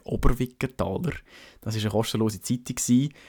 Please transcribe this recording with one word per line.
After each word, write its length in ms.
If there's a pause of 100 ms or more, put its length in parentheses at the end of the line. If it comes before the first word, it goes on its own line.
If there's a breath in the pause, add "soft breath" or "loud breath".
Oberwickertaler. 1080 (480 soft breath)
Das 160
ist 80
eine 80
kostenlose 480
Zeitung 380
gsi, 320 (200 soft breath)